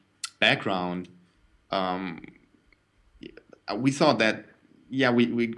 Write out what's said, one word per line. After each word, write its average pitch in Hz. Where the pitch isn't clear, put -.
background, 92
um, 92
we 127
thought 139
that, 110
yeah, 131
we, 120
we, 120